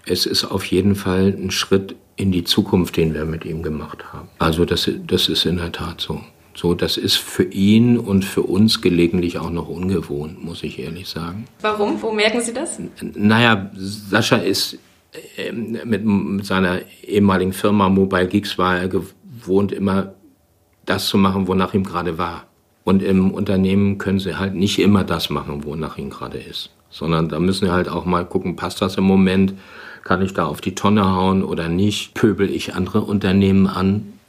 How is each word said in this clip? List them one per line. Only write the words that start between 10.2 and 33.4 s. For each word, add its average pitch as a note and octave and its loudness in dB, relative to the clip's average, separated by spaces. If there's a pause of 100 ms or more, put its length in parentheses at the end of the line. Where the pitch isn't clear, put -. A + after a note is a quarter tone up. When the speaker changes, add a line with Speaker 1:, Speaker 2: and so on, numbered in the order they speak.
Speaker 1:
muss E2 -10
ich - -10
ehrlich F#2+ -10
sagen. F2 -8 (160)
Speaker 2:
Warum? G#3 -2
Wo A3+ -4
merken A3 0
Sie A#3 -6
das? C#4 -8
Speaker 1:
N-, - -10
naja, G#2+ 4
Sascha G#2 -2
ist - -2 (600)
ähm, G#2+ -6
mit, A2 -2
mit G2 0
seiner F#2 0 (220)
ehemaligen F#2+ 2
Firma G2+ 2
Mobile F#2+ 4
Geeks G2 -2
war F2+ 2
er F#2 -2
gewohnt, F#2+ -2
immer F#2+ -2 (720)
das - -2
zu - 2
machen, F#2+ 2
wonach F#2 0
ihm F#2+ 2
gerade E2+ -6
war. E2+ -6 (400)
Und F#2+ 2
im F#2+ 2
Unternehmen G2 0
können G2 -2
sie F2+ -6
halt F#2+ -4
nicht G2 0
immer G2+ 4
das E2 -4
machen, D2 -6
wonach D2 -8
ihnen C#2 -10
gerade C2 -10
ist. - -12 (200)
Sondern E2 -2
da D#2 -6
müssen F#2 2
sie F2 2
halt F2+ 0
auch F2 -4
mal F2 0
gucken, F2+ -4
passt - -6
das F#2+ -2
im F#2+ 2
Moment? F#2+ 4 (500)
Kann F#2 0
ich F#2+ -2
da E2+ 0
auf D2 -6
die F#2+ -6
Tonne G2+ 2
hauen F#2+ 2
oder E2 -4
nicht? G2+ -2
Pöbel G2 2
ich - -6
andere F#2 -2
Unternehmen G2 4